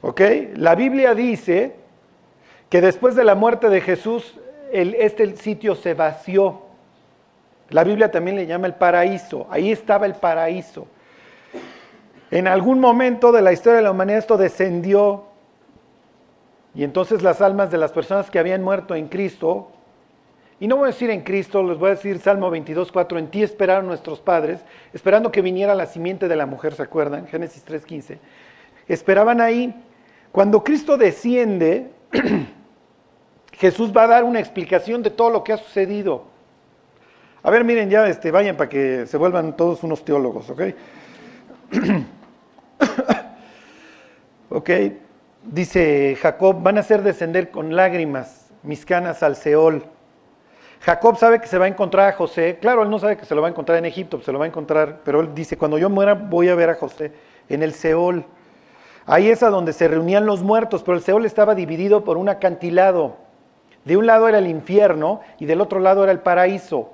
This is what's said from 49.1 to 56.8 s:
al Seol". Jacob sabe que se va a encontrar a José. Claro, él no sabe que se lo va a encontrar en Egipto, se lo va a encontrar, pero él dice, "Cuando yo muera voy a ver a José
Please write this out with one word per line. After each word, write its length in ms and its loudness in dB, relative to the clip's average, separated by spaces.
al 140 0
Seol". 480 2
Jacob 360 2
sabe 240 4
que 60 -16
se 120 -4
va 80 2
a 20 0
encontrar 400 2
a 40 0
José. 480 -2
Claro, 220 2
él 80 -2
no 80 -4
sabe 180 -2
que 80 -20
se 100 -6
lo 60 0
va 80 0
a 20 -2
encontrar 280 -2
en 60 -2
Egipto, 360 -8
se 120 -8
lo 60 -4
va 60 -2
a 40 -6
encontrar, 560 -2
pero 160 0
él 140 -4
dice, 220 -8
"Cuando 220 -2
yo 100 0
muera 260 2
voy 340 0
a 60 2
ver 160 2
a 40 0
José 380 -10